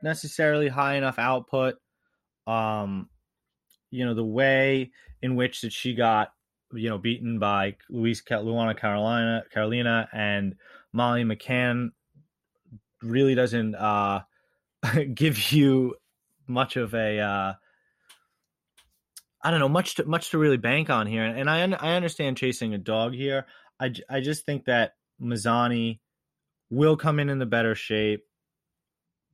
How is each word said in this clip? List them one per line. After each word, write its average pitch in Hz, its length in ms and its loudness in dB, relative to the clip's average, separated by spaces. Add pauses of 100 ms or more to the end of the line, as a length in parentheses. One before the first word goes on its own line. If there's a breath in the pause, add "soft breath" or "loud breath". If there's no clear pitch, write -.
necessarily 151 680 0
high 139 280 0
enough 135 240 -2
output. 131 560 0 (720)
Um, 107 600 -2 (840)
you 123 140 -4
know, 120 80 0
the 113 120 -2
way 135 680 2 (300 soft breath)
in 127 140 -2
which 123 260 -2
that 113 120 -8
she 123 200 -6
got, 113 400 2 (400)
you 113 160 -6
know, 107 80 -4
beaten 117 420 -4
by 101 360 0 (140)
Luis 117 320 -2
Ca-, 117 160 -2
Luana 113 400 -2
Carolina, 113 720 0
Carolina 113 640 0
and 101 420 -2 (380 loud breath)
Molly 120 300 2
McCann 123 680 -2 (1120)
really 131 340 4
doesn't, 113 400 2
uh, 101 460 0 (640)
<laughs> 135 300 0
give 143 380 0
you 135 440 4 (520)
much 127 280 -2
of 117 180 -4
a, 107 260 0
uh, 98 340 -2 (1900 soft breath)
I 151 100 0
don't 165 100 4
know, 139 80 4
much 175 260 0
to, 151 100 -2
much 165 260 -2
to 165 60 0
really 147 200 6
bank 135 320 0
on 110 180 2
here. 110 160 -2
And, 113 160 -2
and 139 100 0
I 165 140 2
un-, 190 120 0
I 165 200 0
understand 156 400 -2
chasing 120 380 -2
a 104 40 -4
dog 110 360 -2
here. 135 320 -4 (340 loud breath)
I 131 100 -2
j-, 107 200 -10
I 135 100 -2
just 147 260 -4
think 143 200 -6
that 120 300 2 (260)
Mazany 117 760 0 (720)
will 147 280 4
come 151 220 0
in 143 100 0
in 135 100 -2
the 131 60 -2
better 113 280 2
shape, 107 520 -2 (1080)